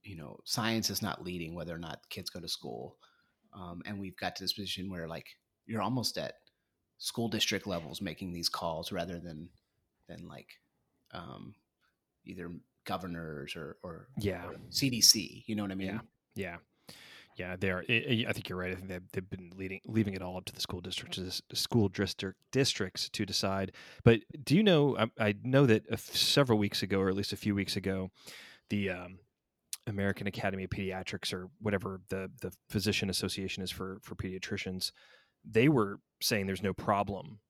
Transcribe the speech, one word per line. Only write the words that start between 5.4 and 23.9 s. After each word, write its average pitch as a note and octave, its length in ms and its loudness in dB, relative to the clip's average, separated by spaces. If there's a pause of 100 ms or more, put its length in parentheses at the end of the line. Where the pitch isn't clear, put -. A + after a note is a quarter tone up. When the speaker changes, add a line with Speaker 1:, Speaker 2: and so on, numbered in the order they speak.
Speaker 1:
you're A2 160 -2
almost A2 360 0
at - 180 -6 (640)
school A#2 300 -2
district G#2+ 380 0
levels E2+ 360 -4
making F2+ 300 -6
these E2+ 160 -2
calls E2+ 440 -2
rather F2 280 -4
than, E2 300 -12 (580)
than, E2+ 200 -14
like, - 320 -18 (520)
um, E2+ 420 -12 (680)
either F2+ 360 -10 (240)
governors E2+ 720 -6
or, D#2 260 -10
or, E2 260 -14 (100)
Speaker 2:
Yeah. F#2 280 -2
Speaker 1:
or - 100 -12 (140)
C C#3 200 2
D A#2 100 -2
C, - 460 4
you A2 80 -2
know G#2 80 0
what G2 100 -2
I F#2+ 40 -4
mean? F#2+ 120 -2
Speaker 2:
Yeah. A2 120 -4 (340)
Yeah. F2 220 -6 (800)
Yeah, F#2 200 -6
they F#2+ 140 2
are. F2+ 180 0
I, A#2+ 40 4
I, A#2 360 4
I A2+ 40 0
think - 160 -4
you're F2+ 100 -4
right. F2+ 120 -2
I F#2+ 60 -4
think F#2+ 120 -10
they've, F2+ 240 -10
they've F#2+ 160 -6
been F2+ 280 -10
leading, F#2+ 300 -8
leaving G#2+ 280 2
it F#2 80 -6
all F2+ 140 -6
up F#2 80 -8
to - 80 -10
the - 80 -14
school F2+ 200 -4
districts, F#2 640 -6 (100)
school A2 360 2
district, F#2+ 500 -2 (140)
districts - 560 0
to G#2 180 -2
decide. G2 460 0 (320)